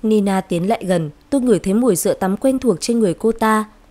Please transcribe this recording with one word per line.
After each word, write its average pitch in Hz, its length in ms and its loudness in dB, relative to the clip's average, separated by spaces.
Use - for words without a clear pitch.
Nina 202 380 2
tiến 180 280 -4
lại 220 160 -2
gần, 170 240 0
tôi 277 120 0
ngửi 233 180 2
thấy 190 140 -2
mùi 233 220 2
sữa 165 180 0
tắm 190 240 -2
quen 262 220 0
thuộc 214 220 0
trên 233 180 -2
người 196 140 2
cô 220 180 -2
ta, 220 340 0